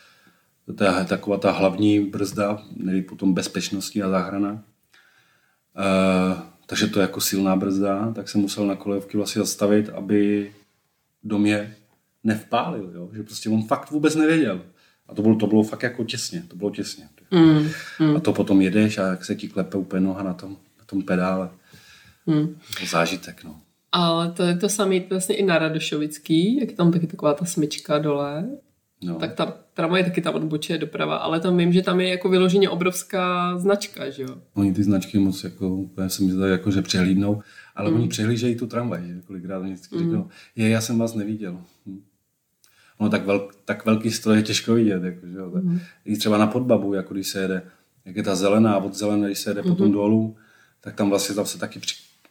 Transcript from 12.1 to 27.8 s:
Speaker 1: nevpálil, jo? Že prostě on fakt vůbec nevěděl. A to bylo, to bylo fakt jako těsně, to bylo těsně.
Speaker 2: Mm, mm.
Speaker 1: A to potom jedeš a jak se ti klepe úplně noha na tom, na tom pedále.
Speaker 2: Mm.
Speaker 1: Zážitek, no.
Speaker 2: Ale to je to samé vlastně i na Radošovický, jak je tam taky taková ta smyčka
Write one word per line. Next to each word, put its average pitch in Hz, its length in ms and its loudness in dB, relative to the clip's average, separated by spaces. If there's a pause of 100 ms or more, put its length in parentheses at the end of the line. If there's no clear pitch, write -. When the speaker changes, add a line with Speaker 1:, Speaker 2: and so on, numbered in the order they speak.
Speaker 1:
nevpálil, 110 720 -2
jo? 87 180 -12
Že 107 100 -10
prostě - 260 -8
on 110 180 0
fakt - 240 -4
vůbec 151 240 2
nevěděl. 151 460 2 (460)
A - 80 -20
to 104 60 -2
bylo, 110 140 8
to 107 120 2
bylo 107 160 6
fakt 110 200 -6
jako 120 200 -4
těsně, 101 440 -8
to - 80 -20
bylo 101 160 -4
těsně. - 380 -10 (220)
Speaker 2:
Mm, 160 380 6 (300)
mm. 151 160 4
Speaker 1:
A 160 40 2
to - 140 2
potom 98 280 4
jedeš 104 360 2
a 95 100 0
jak 92 180 -4
se 101 100 -4
ti 98 140 -8
klepe 98 280 -4
úplně 92 240 -2
noha 95 220 -2
na 92 100 -4
tom, 95 180 -14 (280)
na - 60 -20
tom 98 160 -4
pedále. 92 480 0 (760)
Speaker 2:
Mm. 156 300 0 (340)
Speaker 1:
Zážitek, 87 540 -2
no. 78 180 -18 (300)
Speaker 2:
Ale 170 400 0
to 180 120 -2
je 175 140 2
to 202 120 0
samé 190 300 0 (100)
vlastně 185 260 -2
i 202 100 0
na 170 140 4
Radošovický, 160 1000 0
jak 233 100 -2
je - 60 -14
tam 170 160 4
taky 170 160 0
taková 147 260 0
ta 175 120 -4
smyčka 147 540 -2